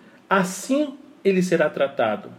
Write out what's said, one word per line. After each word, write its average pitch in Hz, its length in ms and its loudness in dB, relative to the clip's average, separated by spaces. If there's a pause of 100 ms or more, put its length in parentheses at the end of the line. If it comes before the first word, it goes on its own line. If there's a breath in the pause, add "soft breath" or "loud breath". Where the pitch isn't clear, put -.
(300 loud breath)
assim 262 680 0 (280)
ele 190 180 4
será 165 280 2
tratado. 113 680 -2